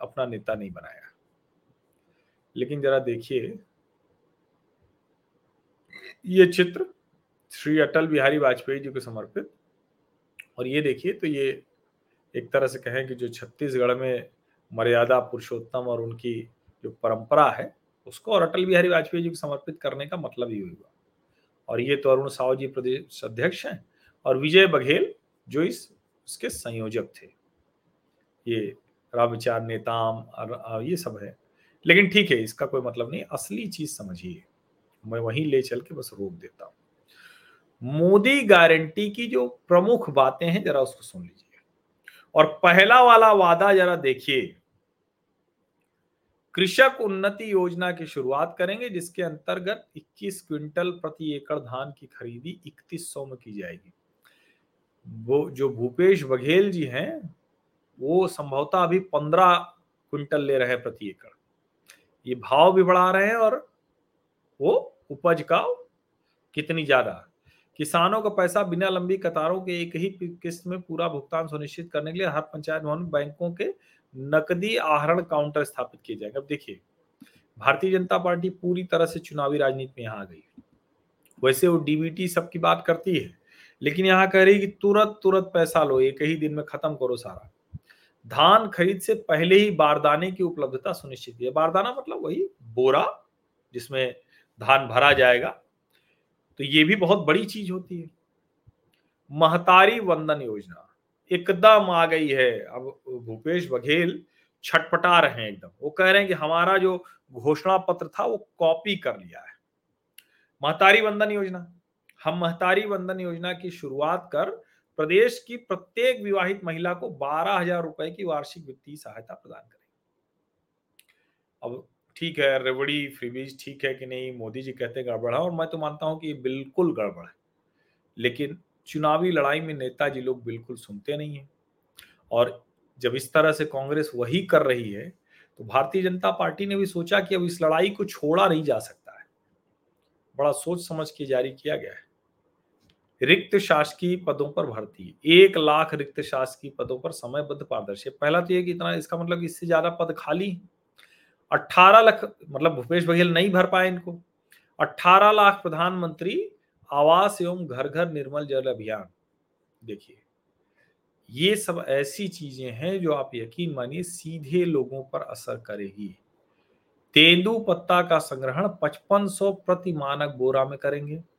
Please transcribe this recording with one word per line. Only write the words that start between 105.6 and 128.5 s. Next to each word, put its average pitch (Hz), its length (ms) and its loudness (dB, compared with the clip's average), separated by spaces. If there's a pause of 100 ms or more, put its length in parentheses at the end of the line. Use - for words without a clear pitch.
वो 147 80 -6
कह 185 200 2
रहे 196 100 6
हैं 196 80 0
कि 185 60 0
हमारा 165 440 2
जो 185 280 0 (260)
घोषणा 151 460 0
पत्र 175 300 -4
था 208 180 -6
वो 220 320 -6
कॉपी 165 380 0
कर 117 240 -6
लिया 87 200 -20
है। - 140 -20 (1080)
महतारी 196 380 6
वंदन 208 300 0
योजना, 185 420 -8 (500)
हम 160 140 -2
महतारी 180 480 0
वंदन 185 340 -6
योजना 175 340 -6
की 175 180 -14
शुरुआत 156 600 -4
कर 180 320 -4 (380)
प्रदेश 202 460 2
की 240 100 -12
प्रत्येक 233 640 -4
विवाहित 196 420 -2
महिला 170 300 -4
को 170 160 -12
बारह 151 420 -4
हजार 175 320 -2
रुपए 156 280 -8
की 196 120 -16
वार्षिक 151 420 -8
वित्तीय 143 300 -20
सहायता 113 380 -20
प्रदान - 280 -20
करेंगे। - 260 -20 (1800)
अब 123 240 -14 (280)
ठीक 160 240 -6
है, 135 240 2
रेवड़ी, 139 440 -4
फ्रीबीज 135 580 -12
ठीक 139 200 -10
है 131 80 -2
कि 131 120 -16
नहीं, 127 320 -12
मोदी 113 240 -12
जी 131 100 -12
कहते 123 280 -10
हैं 123 100 -8
गड़बड़ 117 260 -4
है, 151 60 0
और 175 100 -4
मैं 165 160 -4
तो 165 100 -10
मानता 151 280 -8
हूं 160 120 -4
कि 160 100 -12
ये 147 60 -8
बिल्कुल 135 600 -2
गड़बड़ 95 320 -6
है, - 80 -20 (840)
लेकिन 123 420 -4 (280)